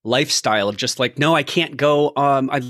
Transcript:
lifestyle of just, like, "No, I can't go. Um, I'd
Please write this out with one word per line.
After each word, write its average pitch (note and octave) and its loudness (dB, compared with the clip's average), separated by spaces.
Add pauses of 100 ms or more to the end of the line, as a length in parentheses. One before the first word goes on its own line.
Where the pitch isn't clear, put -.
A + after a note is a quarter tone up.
lifestyle A2+ 0
of G#2 -4
just, - -6
like, B2 -2
"No, D3+ 2
I D3+ 2
can't D#3 -4
go. D3 2
Um, C#3 2
I'd C#3 -2